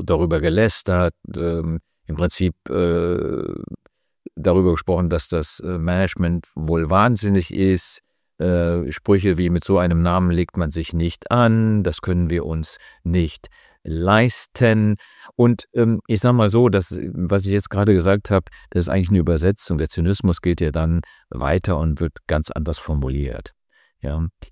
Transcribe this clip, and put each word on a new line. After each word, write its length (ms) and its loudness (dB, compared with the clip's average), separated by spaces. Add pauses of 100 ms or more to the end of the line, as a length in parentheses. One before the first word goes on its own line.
darüber 360 0
gelästert, 720 0 (220)
ähm, 440 -4 (260)
im 100 -8
Prinzip, 380 0 (140)
äh, 840 -2 (800)
darüber 380 2
gesprochen, 360 0
dass 200 -2
das, 320 -4
äh, 180 -6
Management 760 -2
wohl 360 -2
wahnsinnig 640 2
ist. 460 0 (380)
Äh, 520 0
Sprüche 480 2
wie 100 2
„Mit 160 0
so 140 2
einem 240 2
Namen 300 2
legt 240 -2
man 160 -2
sich 200 -8
nicht 380 -4
an“, 540 2
„Das 180 -4
können 280 0
wir 140 -2
uns 340 -6 (260)
nicht 420 -2 (380)
leisten“. 1120 2 (400)
Und, 360 2
ähm, 360 2
ich 100 0
sag 140 2
mal 160 4
so, 200 4
das, 300 0 (140)
was 340 0
ich 60 -2
jetzt 180 -2
gerade 240 4
gesagt 380 2
hab, 160 2 (220)
das 160 0
ist 20 -6
eigentlich 220 0
eine 100 4
Übersetzung. 580 0
Der 100 -2
Zynismus 520 0
geht 200 0
ja 120 -2
dann 300 0 (280)
weiter 480 -2
und 220 0
wird 260 -6
ganz 240 -2
anders 300 -6
formuliert. 720 -6 (480)
Ja. 260 -4 (260)